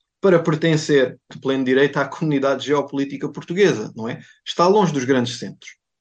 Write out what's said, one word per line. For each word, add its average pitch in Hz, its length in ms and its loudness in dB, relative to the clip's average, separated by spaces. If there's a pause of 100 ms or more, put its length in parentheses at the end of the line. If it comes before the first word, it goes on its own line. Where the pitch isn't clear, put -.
(200)
para 180 180 4
pertencer 156 800 0 (140)
de - 80 -16
pleno 135 240 -4
direito 139 340 2
à 139 80 0
comunidade 139 600 -2
geopolítica 139 640 -4
portuguesa, 160 640 -2
não 113 120 -10
é? 151 120 -10 (260)
Está 175 220 0
longe 190 260 4
dos 127 120 -4
grandes 123 340 0
centros. - 380 -16 (240)